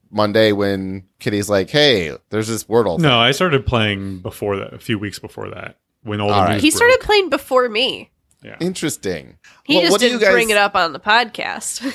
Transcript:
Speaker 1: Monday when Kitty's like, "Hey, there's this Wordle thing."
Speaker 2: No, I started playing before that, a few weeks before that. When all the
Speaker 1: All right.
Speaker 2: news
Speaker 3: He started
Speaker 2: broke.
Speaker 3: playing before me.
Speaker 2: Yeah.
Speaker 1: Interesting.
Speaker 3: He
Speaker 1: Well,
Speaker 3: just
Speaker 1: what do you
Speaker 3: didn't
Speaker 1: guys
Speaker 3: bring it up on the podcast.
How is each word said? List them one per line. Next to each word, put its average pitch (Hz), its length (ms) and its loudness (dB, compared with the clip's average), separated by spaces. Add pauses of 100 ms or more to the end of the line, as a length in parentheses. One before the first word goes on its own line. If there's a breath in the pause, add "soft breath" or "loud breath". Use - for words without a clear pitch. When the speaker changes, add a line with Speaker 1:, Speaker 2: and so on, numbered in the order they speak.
(120)
Speaker 1:
Monday 107 400 2
when 98 540 -2 (140)
Kitty's 104 300 -4
like, 95 220 0
"Hey, 113 440 2 (140)
there's 107 180 -4
this 110 180 -6
Wordle 107 320 0
thing." 175 60 0
Speaker 2:
No, 131 160 4
I 120 120 4
started 156 340 0
playing 98 540 -2
before 101 380 -6
that, - 160 -10
a - 60 -18
few 113 200 -4
weeks 101 200 -10
before 104 300 -14
that. 101 280 -16 (260)
When 104 180 -6
all 101 60 0
the 104 80 2
Speaker 1:
All 98 80 4
right. 85 100 2
Speaker 2:
news - 80 -2
Speaker 3:
He 302 80 4
started 494 300 4
Speaker 2:
broke. - 80 -8
Speaker 3:
playing 403 240 2
before 254 360 0
me. 208 440 -4 (320)
Speaker 2:
Yeah. 107 160 -20
Speaker 1:
Interesting. 101 800 -6 (280 soft breath)
Speaker 3:
He 285 80 0
Speaker 1:
Well, - 80 4
Speaker 3:
just 339 100 2
Speaker 1:
what 208 100 4
do 240 40 4
you 247 60 4
Speaker 3:
didn't 240 100 -2
Speaker 1:
guys 196 120 4
Speaker 3:
bring 226 180 2
it 208 60 4
up 202 180 2
on 165 180 0
the 135 60 -12
podcast. - 840 -2 (140)